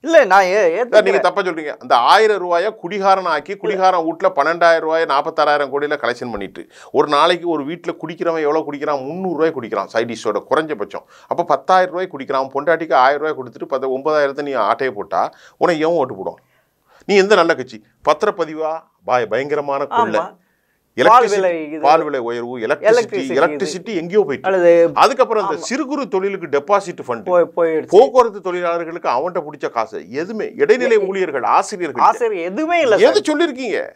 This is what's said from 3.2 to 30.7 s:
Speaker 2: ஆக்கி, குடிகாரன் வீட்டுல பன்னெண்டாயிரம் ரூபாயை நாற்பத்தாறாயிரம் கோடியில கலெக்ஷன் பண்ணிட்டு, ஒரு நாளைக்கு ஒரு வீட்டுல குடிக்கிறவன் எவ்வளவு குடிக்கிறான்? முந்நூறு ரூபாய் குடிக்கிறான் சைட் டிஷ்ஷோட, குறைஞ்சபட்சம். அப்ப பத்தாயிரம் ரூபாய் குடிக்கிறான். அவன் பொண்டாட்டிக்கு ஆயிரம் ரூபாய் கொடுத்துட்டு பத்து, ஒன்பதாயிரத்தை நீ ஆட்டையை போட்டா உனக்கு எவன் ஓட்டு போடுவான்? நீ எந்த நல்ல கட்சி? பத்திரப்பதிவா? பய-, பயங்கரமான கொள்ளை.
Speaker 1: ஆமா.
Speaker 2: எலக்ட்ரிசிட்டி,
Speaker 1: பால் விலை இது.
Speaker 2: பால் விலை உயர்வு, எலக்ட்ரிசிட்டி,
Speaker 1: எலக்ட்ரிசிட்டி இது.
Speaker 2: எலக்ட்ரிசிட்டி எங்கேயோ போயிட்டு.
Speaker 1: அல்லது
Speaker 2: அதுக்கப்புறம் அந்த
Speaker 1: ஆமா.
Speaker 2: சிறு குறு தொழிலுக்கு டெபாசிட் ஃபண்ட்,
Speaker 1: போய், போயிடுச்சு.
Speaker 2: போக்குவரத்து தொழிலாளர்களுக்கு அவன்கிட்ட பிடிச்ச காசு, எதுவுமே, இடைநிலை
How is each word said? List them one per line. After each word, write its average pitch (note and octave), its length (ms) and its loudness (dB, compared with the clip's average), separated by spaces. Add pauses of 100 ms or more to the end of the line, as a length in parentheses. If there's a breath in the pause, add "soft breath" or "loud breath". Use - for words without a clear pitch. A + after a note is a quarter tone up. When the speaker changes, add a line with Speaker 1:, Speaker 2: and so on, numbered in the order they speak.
Speaker 2:
ஆக்கி, F3 320 -4
குடிகாரன் F#3+ 480 0
வீட்டுல E3 220 -4
பன்னெண்டாயிரம் E3 540 2
ரூபாயை D#3+ 260 0
நாற்பத்தாறாயிரம் D3 640 0
கோடியில C#3+ 260 -2
கலெக்ஷன் A#2+ 340 -6
பண்ணிட்டு, G2 360 -10 (260 loud breath)
ஒரு D3 160 2
நாளைக்கு E3 400 2
ஒரு D3+ 160 -2
வீட்டுல E3 260 -8
குடிக்கிறவன் E3 500 -6
எவ்வளவு D3+ 320 -2
குடிக்கிறான்? C#3+ 340 -4
முந்நூறு F3 300 -6
ரூபாய் D#3+ 160 0
குடிக்கிறான் G#2+ 340 -4
சைட் A#2 240 -4
டிஷ்ஷோட, G#2+ 400 -4
குறைஞ்சபட்சம். C#3+ 540 -8 (220 soft breath)
அப்ப - 180 -4
பத்தாயிரம் F3+ 460 0
ரூபாய் F#3 220 -8
குடிக்கிறான். C3+ 200 -10
அவன் C3+ 200 -2
பொண்டாட்டிக்கு D#3+ 420 -2
ஆயிரம் C#3 260 4
ரூபாய் C#3+ 240 -6
கொடுத்துட்டு A#2+ 200 -14
பத்து, C3 340 -4
ஒன்பதாயிரத்தை C#3+ 440 -2
நீ C#3+ 100 -6
ஆட்டையை A#2+ 420 0
போட்டா G2+ 400 -4 (220 soft breath)
உனக்கு D#3+ 240 0
எவன் D#3+ 140 0
ஓட்டு B2+ 200 -2
போடுவான்? F2+ 280 -12 (640 soft breath)
நீ G3 100 2
எந்த G3 180 4
நல்ல E3+ 200 4
கட்சி? B2 300 -10 (260)
பத்திரப்பதிவா? D#3 720 -2 (240)
பய-, A#2+ 200 0
பயங்கரமான C#3+ 600 -2
கொள்ளை. G#3+ 340 0
Speaker 1:
ஆமா. F#3+ 160 -10 (600)
Speaker 2:
எலக்ட்ரிசிட்டி, C3 100 2
Speaker 1:
பால் A#3 220 8
விலை F3+ 420 -2
இது. D#3 100 -10
Speaker 2:
பால் D3+ 220 4
விலை C#3+ 180 -4
உயர்வு, A#2+ 380 -6
எலக்ட்ரிசிட்டி, A#2 340 0
Speaker 1:
எலக்ட்ரிசிட்டி A3 380 -2
இது. E3 160 2
Speaker 2:
எலக்ட்ரிசிட்டி E3+ 480 -6
எங்கேயோ F3 300 0
போயிட்டு. D3 280 -4
Speaker 1:
அல்லது E3+ 420 4
Speaker 2:
அதுக்கப்புறம் A3 520 2
அந்த F#3+ 100 -4
Speaker 1:
ஆமா. E3+ 60 -10
Speaker 2:
சிறு C4+ 240 -6
குறு C4+ 220 -6
தொழிலுக்கு F#3+ 380 -4
டெபாசிட் E3 520 -2 (100)
ஃபண்ட், A#2 160 -6
Speaker 1:
போய், F3 200 4 (120)
போயிடுச்சு. D#3+ 320 0
Speaker 2:
போக்குவரத்து A#3 520 4
தொழிலாளர்களுக்கு E3+ 680 -4
அவன்கிட்ட D#3+ 420 -2
பிடிச்ச D3 200 -8
காசு, G2 400 -6
எதுவுமே, F3 460 -6
இடைநிலை A#3 400 2